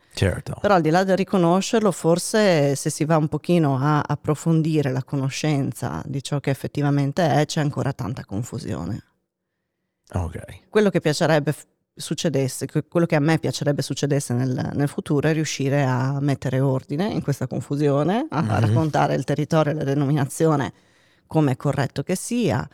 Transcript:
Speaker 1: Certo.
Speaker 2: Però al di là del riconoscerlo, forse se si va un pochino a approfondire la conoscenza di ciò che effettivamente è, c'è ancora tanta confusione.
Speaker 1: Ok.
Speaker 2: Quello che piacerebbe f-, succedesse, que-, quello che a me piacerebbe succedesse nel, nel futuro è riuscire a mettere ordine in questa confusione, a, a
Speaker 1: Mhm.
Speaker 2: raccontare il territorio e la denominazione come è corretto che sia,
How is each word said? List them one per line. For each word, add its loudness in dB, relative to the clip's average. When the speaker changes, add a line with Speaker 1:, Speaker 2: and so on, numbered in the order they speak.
Speaker 1:
Certo. -2
Speaker 2:
Però 4
al 4
di 2
là 4
del 2
riconoscerlo, 2
forse 2
se -4
si -2
va 4
un 2
pochino 2
a 2
approfondire 0
la -2
conoscenza -2
di -6
ciò -4
che -2
effettivamente 0
è, 2
c'è -2
ancora -2
tanta -8
confusione. -8
Speaker 1:
Ok. -8
Speaker 2:
Quello 2
che 0
piacerebbe 2
f-, -10
succedesse, -4
que-, -4
quello 0
che 0
a 2
me 2
piacerebbe -2
succedesse -2
nel, -2
nel 0
futuro -2
è 2
riuscire -2
a 0
mettere 0
ordine 0
in -2
questa -4
confusione, 0
a, -4
a 0
Speaker 1:
Mhm. 0
Speaker 2:
raccontare 2
il -2
territorio 0
e -2
la -4
denominazione 0
come 2
è 0
corretto -2
che -4
sia, -2